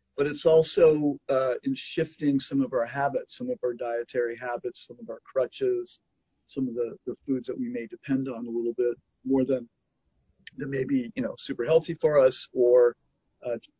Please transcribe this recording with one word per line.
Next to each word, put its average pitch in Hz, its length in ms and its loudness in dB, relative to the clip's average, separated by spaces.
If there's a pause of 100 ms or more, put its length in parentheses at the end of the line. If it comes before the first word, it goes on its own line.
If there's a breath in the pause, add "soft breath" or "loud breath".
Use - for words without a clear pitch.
(160)
But 143 100 2
it's 147 200 -4
also, 156 720 4 (100)
uh, 131 260 0 (100)
in 135 100 -2
shifting 147 640 -2
some 139 220 0
of 127 100 -4
our 120 140 0
habits, 131 500 -4
some 123 140 -6
of 123 120 -4
our 123 120 -2
dietary 117 640 -4
habits, 120 500 -8
some 120 140 -20
of 113 100 -14
our 113 140 -12
crutches, 123 720 -4 (480)
some 131 220 -4
of 117 60 -8
the, 117 220 -4 (100)
the 123 80 -6 (120)
foods 127 220 -4
that 123 100 -8
we 123 100 -6
may 120 180 -8
depend 135 420 -4
on 117 180 -8
a 117 40 -10
little 117 280 -2
bit 120 180 0 (280)
more 131 200 2
than, 127 240 -2 (880)
than 135 140 -8
maybe, 131 440 -2
you 131 80 -4
know, 110 160 -6
super - 260 -8
healthy 165 300 2
for 151 240 2
us 131 360 4
or, 123 420 6 (500)
uh, 120 100 -4 (240)